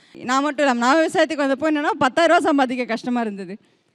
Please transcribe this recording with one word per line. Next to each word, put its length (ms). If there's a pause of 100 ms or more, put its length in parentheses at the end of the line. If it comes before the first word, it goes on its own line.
(120)
நான் 300
மட்டும் 280
இல்லாம, 220
நான் 140
விவசாயத்துக்கு 340
வந்தப்போ 240
என்னன்னா, 340
பத்தாயிரம் 380
ரூபாய் 40
சம்பாதிக்க 440
கஷ்டமா 360
இருந்தது. 360 (380)